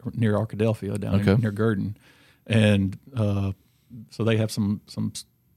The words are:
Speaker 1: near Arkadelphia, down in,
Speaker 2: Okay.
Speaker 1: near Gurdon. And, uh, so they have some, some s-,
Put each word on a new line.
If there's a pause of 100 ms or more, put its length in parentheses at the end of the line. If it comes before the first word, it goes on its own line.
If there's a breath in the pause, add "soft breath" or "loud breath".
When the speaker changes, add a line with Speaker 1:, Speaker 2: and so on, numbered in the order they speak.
(140)
Speaker 1:
near
Arkadelphia,
down
in,
Speaker 2:
Okay.
Speaker 1:
near
Gurdon. (480 soft breath)
And, (160)
uh, (580)
so
they
have
some,
some
s-, (320)